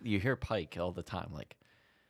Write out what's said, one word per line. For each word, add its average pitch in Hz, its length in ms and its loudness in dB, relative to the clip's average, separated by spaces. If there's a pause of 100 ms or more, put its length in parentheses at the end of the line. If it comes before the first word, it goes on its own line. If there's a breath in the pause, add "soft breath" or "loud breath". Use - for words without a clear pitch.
you 104 180 4
hear 123 160 4
pike 92 420 -2
all 87 140 0
the 82 100 -6
time. - 300 -6
Like, - 240 -10 (540 soft breath)